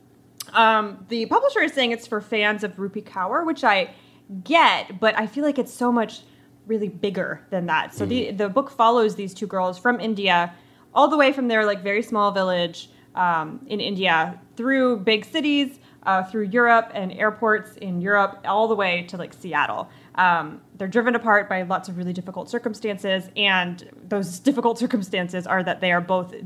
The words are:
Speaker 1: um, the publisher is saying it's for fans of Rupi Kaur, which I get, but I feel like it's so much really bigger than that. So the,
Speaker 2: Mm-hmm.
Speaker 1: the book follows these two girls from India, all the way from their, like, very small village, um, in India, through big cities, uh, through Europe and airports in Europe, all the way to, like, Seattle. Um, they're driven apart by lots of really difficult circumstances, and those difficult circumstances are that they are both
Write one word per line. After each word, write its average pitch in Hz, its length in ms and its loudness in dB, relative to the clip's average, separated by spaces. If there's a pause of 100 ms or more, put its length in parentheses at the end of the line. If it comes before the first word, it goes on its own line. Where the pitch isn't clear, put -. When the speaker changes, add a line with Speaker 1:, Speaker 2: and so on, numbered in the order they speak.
(540)
Speaker 1:
um, 214 560 2
the 226 160 -2
publisher 466 360 2
is 311 120 0
saying 247 180 0
it's 233 160 -6
for 208 140 -4
fans 208 420 0
of 190 140 -6
Rupi 202 260 -8
Kaur, 226 420 -4
which 320 180 -4
I 196 260 4 (540)
get, 208 560 2
but 220 180 2
I 220 100 -2
feel 285 160 -6
like 285 160 0
it's - 140 -4
so 247 180 0
much 226 300 -2 (460)
really 214 200 -2
bigger 175 540 -6 (100)
than 180 160 -4
that. 156 260 -2
So 208 120 -4
the, 240 220 -2
Speaker 2:
Mm-hmm. 196 100 -10
Speaker 1:
the 208 120 -2
book 269 220 -2
follows 226 440 4
these 190 180 -10
two 214 140 -8
girls 185 300 -2
from 240 220 2
India, 185 540 2 (400)
all 269 140 6
the 302 100 2
way 269 140 6
from 269 160 -2
their, 220 180 2
like, 202 180 -2
very 202 180 0
small 208 300 0
village, 180 580 -2 (240)
um, 165 540 -2
in 208 120 -6
India, 180 600 0 (160)
through 254 420 2
big 214 280 0
cities, 285 540 -2 (240)
uh, 190 200 0
through 214 200 -4
Europe 233 500 4
and 185 200 -6
airports 214 640 -2
in 180 240 -6
Europe, 202 440 2
all 214 220 2
the 220 80 2
way 180 340 0
to, 190 80 -12
like, - 160 -10
Seattle. 143 560 -2 (260)
Um, 170 460 2 (160)
they're 196 100 -6
driven 233 280 2
apart 214 340 4
by 185 140 -2
lots 185 260 -4
of 175 80 -10
really 180 160 -6
difficult 180 360 -10
circumstances, 202 840 -4
and 185 540 0 (180)
those 185 320 -4
difficult 240 400 0
circumstances 185 680 -4
are 185 160 2
that 175 180 -2
they 180 100 2
are 175 100 2
both 180 320 -2 (120)